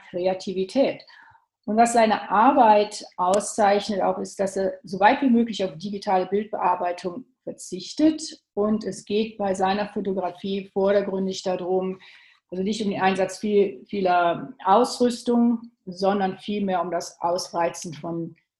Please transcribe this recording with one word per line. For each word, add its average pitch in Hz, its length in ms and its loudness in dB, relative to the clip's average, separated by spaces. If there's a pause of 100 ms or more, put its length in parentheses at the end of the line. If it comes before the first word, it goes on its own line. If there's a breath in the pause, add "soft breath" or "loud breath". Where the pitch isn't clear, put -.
Kreativität. 185 960 -2 (600 soft breath)
Und 214 100 0
was 233 160 4
seine 220 380 2
Arbeit 214 760 6 (120)
auszeichnet 202 840 2
auch, 185 160 0
ist, 196 220 -10
dass 190 180 -2
er 185 260 -2
so 180 160 -8
weit 220 220 4
wie 277 80 2
möglich 233 340 2
auf 160 140 -4
digitale 196 480 -2
Bildbearbeitung 180 1000 -2 (180)
verzichtet. - 1000 -2 (140)
Und 214 280 0
es 190 220 -10
geht 220 320 -2
bei 196 160 -2
seiner 196 360 -2
Fotografie 196 840 -6
vordergründig 196 680 0
darum, 185 560 -2 (500 soft breath)
also 185 140 -6
nicht 214 200 -2
um 202 60 0
den 185 120 -2
Einsatz 190 360 0
viel, 202 480 0
vieler 180 680 0 (140)
Ausrüstung, 240 960 2 (240)
sondern 190 540 -2
vielmehr 196 420 -2
um 175 80 -4
das 175 320 -6
Ausreizen 175 720 -4
von 165 420 -8 (240)